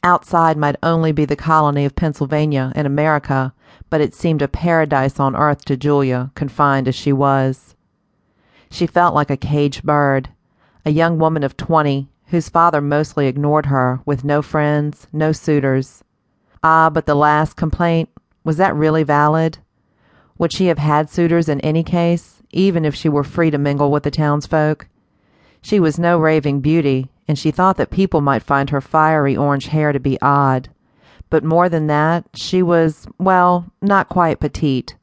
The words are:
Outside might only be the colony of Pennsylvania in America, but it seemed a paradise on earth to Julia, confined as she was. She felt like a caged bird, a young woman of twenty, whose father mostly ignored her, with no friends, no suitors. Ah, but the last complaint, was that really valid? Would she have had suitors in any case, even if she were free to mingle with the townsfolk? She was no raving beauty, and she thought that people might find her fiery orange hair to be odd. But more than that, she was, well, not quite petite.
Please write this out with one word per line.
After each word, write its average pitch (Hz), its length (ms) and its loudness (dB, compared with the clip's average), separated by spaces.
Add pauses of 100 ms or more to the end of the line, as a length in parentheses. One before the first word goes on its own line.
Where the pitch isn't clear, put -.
Outside 165 540 2
might 147 260 0
only 165 300 0
be 147 140 0
the 143 100 -2
colony 151 480 0
of 139 120 -4
Pennsylvania 147 760 -2
in 147 120 -2
America, 143 680 0 (380)
but 156 100 0
it 147 140 -2
seemed 160 260 -2
a 139 80 -2
paradise 151 720 0
on 135 160 0
earth 147 300 0
to 139 100 -2
Julia, 135 580 0
confined 139 540 0
as 127 60 -2
she - 180 -2
was. 135 640 0 (960)
She - 160 -4
felt 175 280 2
like 147 160 0
a 139 60 -2
caged 147 460 -2
bird, 143 480 0 (560)
a 156 40 -2
young 160 280 0
woman 160 240 0
of 139 160 -4
twenty, 143 500 0 (180)
whose 170 220 -2
father 165 320 2
mostly 147 460 -2
ignored 147 400 0
her, 127 400 0
with 139 180 -4
no 147 160 0
friends, 147 720 -4
no 156 200 0
suitors. 135 720 -2 (600)
Ah, 160 260 4
but 156 180 -2
the 151 80 2
last 151 400 2
complaint, 165 540 -2 (360)
was 156 120 -2
that 185 180 0
really 156 280 2
valid? 151 560 0 (800)
Would 165 140 -2
she 190 140 0
have 160 120 2
had 151 320 0
suitors 170 380 0
in 143 120 -2
any 160 220 0
case, 170 680 -2
even 175 340 0
if 147 100 -2
she - 140 -2
were 147 160 0
free 165 260 0
to 143 80 -2
mingle 143 320 0
with 147 140 0
the 147 60 -2
townsfolk? 151 760 -2 (760)
She 208 180 0
was 156 180 2
no 170 200 2
raving 151 420 0
beauty, 139 480 0 (180)
and 147 120 -2
she 156 120 -2
thought 185 260 0
that - 140 -2
people 175 300 0
might 139 220 0
find 139 280 -2
her 143 100 -2
fiery 156 560 0
orange 143 300 0
hair 151 260 0
to 135 60 -2
be 131 220 -4
odd. 135 480 0 (600)
But 160 140 0
more 165 260 2
than 156 200 -2
that, 156 360 0 (100)
she - 280 -2
was, 165 460 0 (100)
well, 180 520 2 (120)
not 196 260 0
quite 170 300 0
petite. 143 640 -4